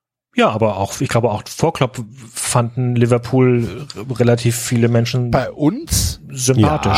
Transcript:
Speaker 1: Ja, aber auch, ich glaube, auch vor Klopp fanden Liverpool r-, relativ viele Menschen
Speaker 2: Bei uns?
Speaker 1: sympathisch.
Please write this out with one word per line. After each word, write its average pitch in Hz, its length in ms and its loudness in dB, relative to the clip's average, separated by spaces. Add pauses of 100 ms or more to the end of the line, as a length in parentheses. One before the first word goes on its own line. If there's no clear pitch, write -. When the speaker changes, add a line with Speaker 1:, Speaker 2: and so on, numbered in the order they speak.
(340)
Speaker 1:
Ja, 226 160 2
aber 107 260 0
auch, - 240 -6
ich 139 80 -2
glaube, 117 220 2
auch 104 160 -4
vor - 260 0
Klopp - 280 -2 (320)
fanden 123 640 -2
Liverpool 120 920 2 (100)
r-, 117 240 -8
relativ 117 360 2
viele 117 320 0
Menschen 120 420 0
Speaker 2:
Bei 120 200 -2
uns? - 800 -2
Speaker 1:
sympathisch. 135 680 2